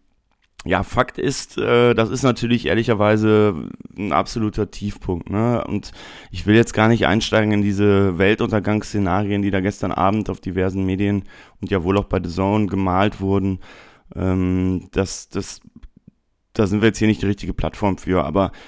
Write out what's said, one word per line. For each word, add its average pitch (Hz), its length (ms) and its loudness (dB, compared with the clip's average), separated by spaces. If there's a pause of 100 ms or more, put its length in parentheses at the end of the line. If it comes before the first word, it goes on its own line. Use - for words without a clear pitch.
(640)
ja, 92 200 0
Fakt - 340 -2
ist, - 400 -2
äh, 120 360 4
das 113 140 2
ist 120 140 -4
natürlich 120 440 0
ehrlicherweise 107 1000 2 (280)
ein 98 160 -6
absoluter 104 580 -2
Tiefpunkt, 95 580 -8
ne? 113 360 -2
Und 98 260 -8 (400)
ich 90 160 -10
will 104 80 6
jetzt 117 180 4
gar 110 160 2
nicht 110 180 2
einsteigen 107 440 2
in 104 120 2
diese 98 560 2
Weltuntergangsszenarien, 101 1200 0
die 98 80 0
da 95 100 0
gestern 98 300 -2
Abend 98 400 0
auf 95 100 -8
diversen 95 460 -2
Medien 98 380 0 (360)
und 92 100 -6
ja 95 120 0
wohl 98 160 2
auch 98 60 0
bei 98 180 -2
The 87 80 -6
Zone 98 360 0
gemalt 98 540 0
wurden. 98 380 0 (560)
Ähm, 92 800 0
das, - 360 -2
das, - 320 -8 (920)
da 107 140 2
sind 104 140 0
wir 113 80 4
jetzt 104 100 0
hier 107 100 2
nicht 107 140 2
die 98 40 -2
richtige 92 280 -4
Plattform 90 440 -2
für. 87 260 0
Aber 87 280 0 (160)